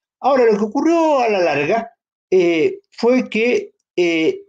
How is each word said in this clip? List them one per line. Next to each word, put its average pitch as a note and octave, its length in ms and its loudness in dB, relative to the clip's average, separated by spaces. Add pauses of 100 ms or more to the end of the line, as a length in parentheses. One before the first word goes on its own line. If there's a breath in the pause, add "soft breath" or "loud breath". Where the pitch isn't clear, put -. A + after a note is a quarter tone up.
(220)
Ahora, B3+ 240 2
lo G#3+ 120 2
que G#3 60 -2
ocurrió D#4 560 0
a A#3+ 100 0
la G3+ 100 -2
larga, D#3+ 520 -2 (400)
eh, E3+ 480 2 (120)
fue B3 380 0
que, A3 420 -2 (240)
eh, E3 540 0